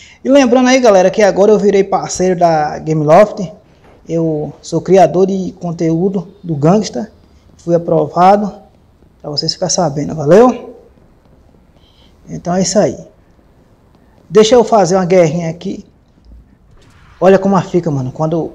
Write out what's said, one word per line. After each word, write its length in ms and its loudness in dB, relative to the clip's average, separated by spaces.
E 60 -2
lembrando 400 4
aí, 100 2
galera, 300 4
que 140 0
agora 280 2
eu 60 4
virei 260 2
parceiro 560 -4
da 380 0
Gameloft. 760 0
Eu 540 -4
sou 180 -6
criador 460 2
de 340 -4
conteúdo 680 -4
do 120 -6
Gangsta. 560 0
Fui 160 -4
aprovado, 800 0
pra 120 -14
vocês 200 -6
ficarem 220 -6
sabendo, 400 -4
valeu? 640 2
Então 240 -8
é 80 0
isso 160 -2
aí. 180 0
Deixa 240 4
eu 100 6
fazer 320 0
uma 100 0
guerrinha 440 0
aqui. 340 -12
Olha 200 0
como 160 -2
ela 100 -2
fica, 240 -4
mano, 220 -6
quando 440 -6